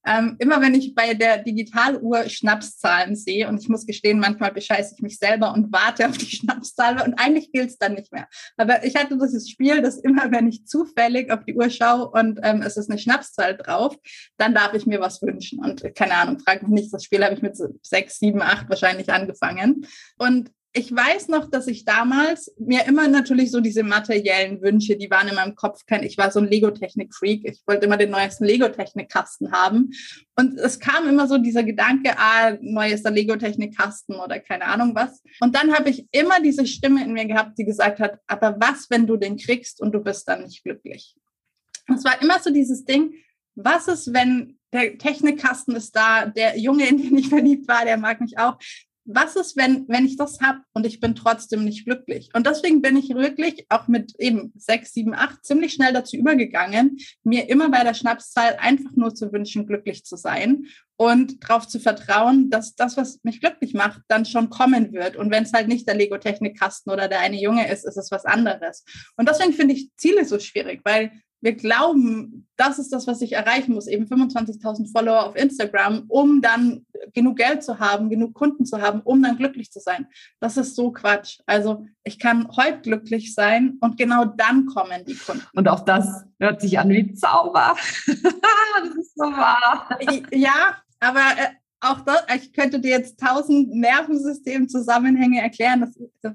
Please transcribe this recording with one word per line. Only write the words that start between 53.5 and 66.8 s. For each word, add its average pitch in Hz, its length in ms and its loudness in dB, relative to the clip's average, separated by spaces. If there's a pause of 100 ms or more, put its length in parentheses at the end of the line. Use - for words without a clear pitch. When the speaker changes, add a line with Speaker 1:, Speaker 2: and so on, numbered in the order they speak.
Speaker 1:
auch 233 180 0
mit 233 320 0
eben 226 380 -2
sechs, - 380 -4
sieben, 226 180 -4
acht - 320 -6
ziemlich 311 300 0
schnell 262 180 2
dazu 247 240 -4
übergegangen, 240 800 2 (260)
mir 233 280 0
immer 285 200 4
bei 247 140 4
der 233 80 2
Schnapszahl 233 640 -2
einfach 269 340 0
nur 226 220 2
zu 208 160 -8
wünschen, 208 360 -6
glücklich - 400 -8
zu 175 100 -16
sein 214 520 -2 (280)
und 240 500 2
drauf 226 220 2
zu 226 120 -10
vertrauen, 226 680 2
dass 220 280 -4
das, 247 200 -2
was 262 280 -4
mich 226 180 -6
glücklich 311 320 -2
macht, 220 340 -2
dann 220 160 2
schon 233 240 0
kommen 247 460 2
wird. 185 220 -6
Und 208 140 -4
wenn's 220 220 0
halt 220 160 2
nicht 240 180 -2
der 208 100 0
Lego-Technik-Kasten 202 920 -4